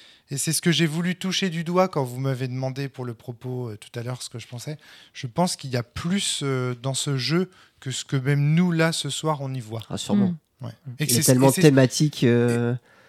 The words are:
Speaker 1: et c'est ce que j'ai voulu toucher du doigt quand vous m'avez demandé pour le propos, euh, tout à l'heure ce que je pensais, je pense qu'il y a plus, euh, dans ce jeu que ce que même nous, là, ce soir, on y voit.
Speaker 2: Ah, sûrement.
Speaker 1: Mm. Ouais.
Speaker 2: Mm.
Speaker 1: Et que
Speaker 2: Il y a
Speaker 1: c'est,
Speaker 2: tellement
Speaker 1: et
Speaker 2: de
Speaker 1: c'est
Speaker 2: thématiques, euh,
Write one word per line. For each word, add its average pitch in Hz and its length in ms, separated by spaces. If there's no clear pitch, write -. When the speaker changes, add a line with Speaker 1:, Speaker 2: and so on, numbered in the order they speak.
Speaker 1:
et 139 80
c'est 156 160
ce - 80
que 175 100
j'ai 156 140
voulu 170 300
toucher 190 340
du 165 140
doigt 180 240
quand 156 140
vous 123 160
m'avez 131 300
demandé 131 400
pour 127 160
le 123 80
propos, 123 560
euh, 107 80
tout - 220
à 117 40
l'heure 127 200
ce - 80
que 120 80
je 110 80
pensais, 143 320
je - 140
pense 170 300
qu'il 139 120
y 127 80
a 120 60
plus, - 600
euh, 127 400
dans 135 120
ce 139 240
jeu 165 320
que 131 100
ce - 160
que 139 100
même 143 380
nous, 180 180
là, 160 200
ce 147 180
soir, 151 320
on 135 100
y 131 80
voit. 110 300
Speaker 2:
Ah, - 80
sûrement. 202 300
Speaker 1:
Mm. 120 40
Ouais. 113 80
Speaker 2:
Mm. 131 120
Speaker 1:
Et 151 80
que 127 40
Speaker 2:
Il 120 60
y - 20
a - 40
Speaker 1:
c'est, 139 100
Speaker 2:
tellement 127 160
Speaker 1:
et - 20
Speaker 2:
de 131 60
Speaker 1:
c'est 190 40
Speaker 2:
thématiques, 143 640
euh, 120 500